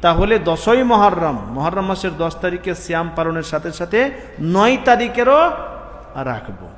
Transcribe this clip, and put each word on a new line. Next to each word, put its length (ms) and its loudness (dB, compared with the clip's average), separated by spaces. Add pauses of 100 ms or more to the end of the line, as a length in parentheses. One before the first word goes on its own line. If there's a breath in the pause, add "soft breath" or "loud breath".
তাহলে 380 4
দশই 440 2
মুহররম, 540 4 (100)
মুহররম 380 -2
মাসের 320 -4
দশ 240 -4
তারিখে 340 -4
সিয়াম 400 -4
পালনের 280 -2
সাথে 280 -6
সাথে 400 -2 (300 loud breath)
নয় 440 4
তারিখেরও 680 4 (640)
রাখব। 520 -8 (100)